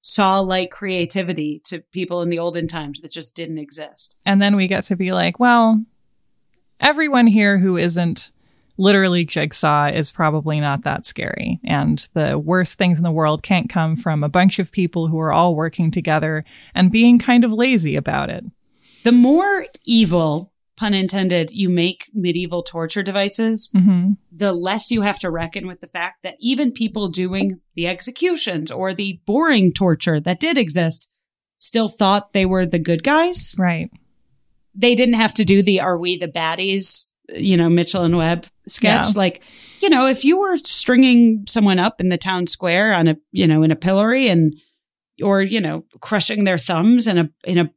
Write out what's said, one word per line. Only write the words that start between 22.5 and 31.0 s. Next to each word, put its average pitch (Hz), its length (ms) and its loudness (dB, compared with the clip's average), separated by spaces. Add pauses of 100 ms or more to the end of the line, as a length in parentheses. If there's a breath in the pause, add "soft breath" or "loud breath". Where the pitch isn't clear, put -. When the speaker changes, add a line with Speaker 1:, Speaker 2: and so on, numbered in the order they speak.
Speaker 1:
torture 165 400 -6
devices, 202 760 -2
Speaker 2:
Mm-hmm. 185 360 4 (200)
Speaker 1:
the 190 200 -2
less 185 380 -4
you 226 120 0
have 202 180 -2
to 185 100 -6
reckon 165 380 -8
with 180 120 -16
the - 60 -20
fact 180 380 -10
that 185 160 -12
even 247 320 -2
people 220 360 -4
doing 185 520 -4 (160)
the 165 100 -4
executions 185 880 -4
or 185 200 -4
the 190 340 -6
boring 233 460 2
torture 165 480 0
that 175 200 -4
did 330 180 0
exist 165 540 -2 (480)